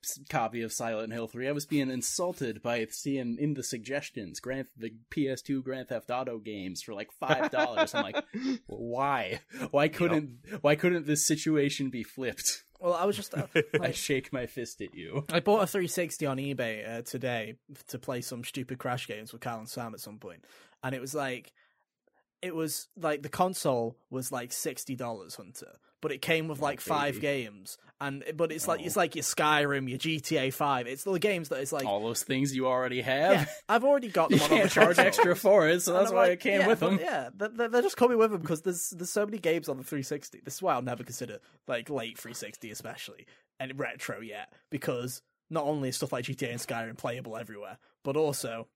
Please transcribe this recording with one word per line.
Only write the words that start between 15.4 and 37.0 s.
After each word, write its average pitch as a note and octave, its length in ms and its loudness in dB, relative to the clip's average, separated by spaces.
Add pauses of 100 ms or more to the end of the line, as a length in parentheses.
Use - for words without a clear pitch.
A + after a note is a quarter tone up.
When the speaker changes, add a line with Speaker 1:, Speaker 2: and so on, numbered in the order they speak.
Speaker 4:
a F3+ 40 0
three F#3 200 0
sixty D#3+ 380 -2
on C3+ 120 0
eBay, A#2 600 -4
uh, - 40 -8
today A#2 520 -4 (320)
to - 120 -10
play B2 220 -6
some A#2+ 220 -8
stupid B2+ 360 -8
Crash B2 280 -4
games A2 240 -10
with A#2 100 -16
Cal A#2 180 -6
and A2 100 -14
Sam A#2 240 -8
at F#2+ 60 -14
some G#2+ 200 -14
point, E2+ 260 -16 (380)
and C3 120 -4
it B2+ 60 -8
was C3+ 120 -10
like, C3 400 -6 (880)
it F3+ 140 -6
was D#3+ 320 -2 (100)
like D3+ 260 0
the C#3+ 60 -6
console C3+ 680 0 (120)
was C3 220 -6
like B2 200 -6
sixty - 440 -6
dollars, A2+ 400 -8
Hunter, - 420 -18 (240)
but D3+ 100 -2
it B2 100 -6
came D#3+ 280 2
with, C#3+ 100 -6
Speaker 1:
Oh, D3 60 -2
Speaker 4:
like, C#3 160 -2
five C#3+ 400 0
Speaker 1:
baby. C#3+ 220 0
Speaker 4:
games, G#2 340 -14 (240)
and, C#3 200 -6 (140)
but D#3+ 160 0
it's D#3 160 -4
like, E3 140 0
Speaker 1:
Oh. - 40 -8
Speaker 4:
it's F3 120 -2
like F3 180 2
your D3 80 -4
Skyrim, D3 640 2
your B2 100 -6
G D#3+ 220 -2
T D#3+ 180 -2
A C3+ 120 2
five. C3 360 0
It's C3 200 -8
the F#3+ 140 0
games F3+ 300 0
that C3+ 120 -2
it's C#3 100 -4
like, C#3 140 -2
Speaker 1:
All G2+ 180 2
those A2+ 200 -2
things C3+ 300 0
you C3 140 0
already B2+ 340 2
have. C3+ 320 4
Speaker 4:
Yeah, E3 120 4 (240)
I've A#3+ 160 4
already C#4 240 4
got F3 220 4
Speaker 1:
<laughs> - 0 -
You - 80 8
Speaker 4:
them - 40 4
on - 60 2
Speaker 1:
can't A3+ 140 8
Speaker 4:
the G3 60 6
Speaker 1:
charge - 180 8 (100)
Speaker 4:
console. - 80 10
Speaker 1:
extra G3+ 320 6
for F#3+ 320 8
it, F3 140 4
so F3 100 2
Speaker 4:
And F#3 80 6
Speaker 1:
that's A3 100 6
Speaker 4:
I'm F#3 60 4
Speaker 1:
why F#3+ 60 8
Speaker 4:
like, F3+ 100 8
Speaker 1:
it F3+ 80 -2
came G3 180 2
Speaker 4:
yeah, G#3+ 80 6
Speaker 1:
with A3+ 140 4
Speaker 4:
but - 80 4
Speaker 1:
them. G3 120 4